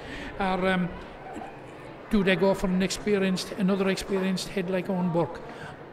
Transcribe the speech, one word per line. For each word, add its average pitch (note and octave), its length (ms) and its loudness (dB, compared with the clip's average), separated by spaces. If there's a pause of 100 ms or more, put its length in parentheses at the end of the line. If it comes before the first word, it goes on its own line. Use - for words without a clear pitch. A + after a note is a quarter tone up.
(380)
Or, F#3 300 2
um, F#3 200 4 (1200)
do G3+ 120 6
they F#3 140 4
go G3 180 6
for G3 140 0
an F#3 140 4
experienced, F#3+ 680 2
another F#3+ 360 4
experienced F#3+ 600 0
head F#3 200 -2
like F#3 200 0
Owen F3+ 200 2
Burke? E3 300 0 (520)